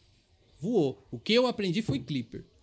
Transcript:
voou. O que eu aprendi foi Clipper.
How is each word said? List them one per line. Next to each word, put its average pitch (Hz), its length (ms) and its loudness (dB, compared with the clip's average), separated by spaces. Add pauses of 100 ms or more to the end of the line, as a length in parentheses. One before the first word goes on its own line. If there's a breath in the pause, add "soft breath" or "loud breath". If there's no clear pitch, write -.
(600)
voou. 165 520 0
O 123 80 -10
que - 140 0
eu 247 120 6
aprendi 208 380 -2
foi 139 160 -2
Clipper. 147 440 -8 (200)